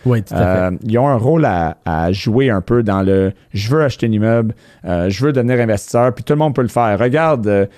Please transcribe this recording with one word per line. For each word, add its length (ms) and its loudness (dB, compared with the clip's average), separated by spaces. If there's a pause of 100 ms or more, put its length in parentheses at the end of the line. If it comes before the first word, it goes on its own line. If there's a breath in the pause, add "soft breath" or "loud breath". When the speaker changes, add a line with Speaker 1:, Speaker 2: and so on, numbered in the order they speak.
Speaker 1:
Oui, 200 0
tout 100 -14
à 40 -2
fait. 60 2
Speaker 2:
Euh, 400 0
ils 140 0
ont 100 2
un 100 2
rôle 280 2
à, 400 -2
à 260 0
jouer 380 0
un 120 0
peu 200 0
dans 220 0
le « 300 2 (200 soft breath)
je 160 -2
veux 140 2
acheter 240 -2
un 40 0
immeuble, 440 0 (300 soft breath)
euh, 260 -2
je 120 -4
veux 80 2
devenir 280 0
investisseur », 560 0
puis 80 -12
tout 100 0
le 60 0
monde 160 0
peut 80 0
le 60 -2
faire. 280 0
Regarde, 480 0
euh, 220 2 (100)